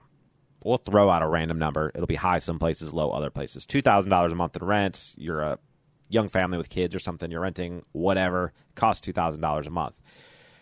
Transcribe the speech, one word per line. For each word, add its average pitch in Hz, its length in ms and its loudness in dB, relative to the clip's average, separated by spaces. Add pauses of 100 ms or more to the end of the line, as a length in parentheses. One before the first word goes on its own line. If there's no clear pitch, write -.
(640)
we'll 120 140 2
throw 101 320 6
out 85 120 6
a 80 60 0
random 80 320 0
number. 78 340 0
It'll 85 140 -4
be 80 80 -2
high 90 240 2
some 82 200 -6
places, 80 340 -2
low 78 180 0
other 71 180 -4
places. - 360 -10
Two 135 160 0
thousand 101 300 4
dollars 87 200 4
a 85 40 -4
month 87 200 -2
in 87 100 -6
rent. 101 520 -2
You're 78 240 -6
a 76 180 -2 (500)
young 107 200 0
family 90 280 0
with 82 120 -6
kids 90 260 -2
or 90 40 -4
something. 85 320 -8
You're 82 100 -4
renting 87 500 -6
whatever. 90 640 0 (220)
Costs 110 260 2
two 92 120 -8
thousand 82 280 -2
dollars 76 260 -2
a 76 40 -10
month. 82 240 -4 (680)